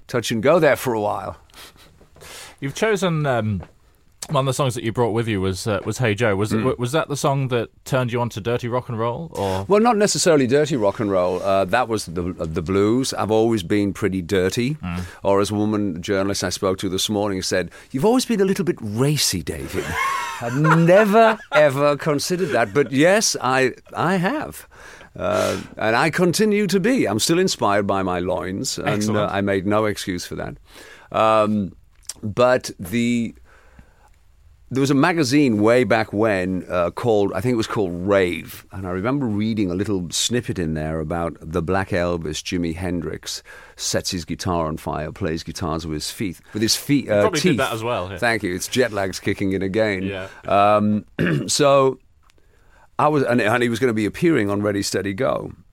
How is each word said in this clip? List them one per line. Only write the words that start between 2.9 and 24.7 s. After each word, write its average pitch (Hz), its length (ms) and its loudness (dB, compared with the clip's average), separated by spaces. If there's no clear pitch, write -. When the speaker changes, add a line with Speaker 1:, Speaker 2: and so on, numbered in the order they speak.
Speaker 2:
um, 107 360 0
one 135 140 2
of - 20 -2
the 131 80 0
songs 131 220 0
that - 100 -6
you 110 80 -2
brought 117 160 2
with 110 180 0
you 101 140 0
was, 95 260 -2
uh, 101 160 0
was 107 140 -4
Hey 113 180 2
Joe. 107 220 2
Was 104 160 0
it, 110 40 2
Speaker 1:
Mm. - 20 0
Speaker 2:
w-, 127 200 0
was 123 140 -2
that 165 160 0
the 139 80 -4
song 139 320 0
that 120 180 0
turned 127 300 -2
you 120 80 0
on 117 80 -2
to - 100 -10
dirty 117 300 -4
rock 123 180 -4
and 120 100 -6
roll, 120 360 -4
or? 98 340 -2
Speaker 1:
Well, 208 140 4
not 233 160 4
necessarily 156 500 4
dirty 143 300 2
rock 104 240 0
and 101 100 0
roll. 90 320 2
Uh, 98 220 2
that 113 240 2
was 107 160 -2
the, 87 340 -4
uh, 87 60 -4
the 82 160 -4
blues. 104 520 2
I've 104 180 -2
always 110 320 2
been 101 280 0
pretty 95 300 -2
dirty. 98 540 0
Speaker 2:
Mm. 87 260 -6
Speaker 1:
Or 98 180 4
as 104 100 -2
a 107 40 -2
woman 104 460 0
journalist 98 400 -2
I 92 80 -2
spoke 95 300 -2
to 101 100 -4
this 95 200 -2
morning 101 320 -2
said, 90 280 -2
"You've 135 140 0
always 240 180 4
been 220 160 0
a 196 60 2
little 190 180 0
bit 170 160 -2
racy, 110 640 0
David." 73 400 -6
<laughs> - 280 -8
I've 120 160 -6
never, 190 800 6
ever 147 460 4
considered 165 520 -2
that. 113 240 0
But 135 200 2
yes, 175 480 4
I, 131 320 2
I 156 220 0
have. 196 520 -4